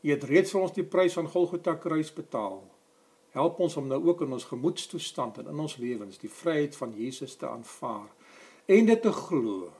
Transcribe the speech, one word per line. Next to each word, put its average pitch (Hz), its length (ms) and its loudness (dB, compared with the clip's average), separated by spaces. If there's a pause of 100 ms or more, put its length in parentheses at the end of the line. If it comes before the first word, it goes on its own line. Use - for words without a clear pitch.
U 151 60 0
het 143 140 2
reeds 170 280 4
vir 196 100 2
ons 185 120 0
die 185 100 -2
prys 180 340 2
aan 156 120 -4
Golgotha 170 460 0
kruis 156 380 -2
betaal. 104 500 -6 (680)
Help 160 300 0
ons 165 180 0
om 135 100 -4
nou 143 200 2
ook 175 140 4
in 135 120 -2
ons 120 100 -6
gemoedstoestand 131 960 -4
en - 100 -12
in 147 120 -6
ons 147 180 -6
lewens 113 400 -6
die - 120 -12
vryheid 147 460 0
van 117 180 -8
Jesus 127 420 -8
te 143 120 -8
aanvaar 113 640 -8 (560)
en 220 200 8
dit 226 160 6
te 214 100 4
glo. 104 680 -2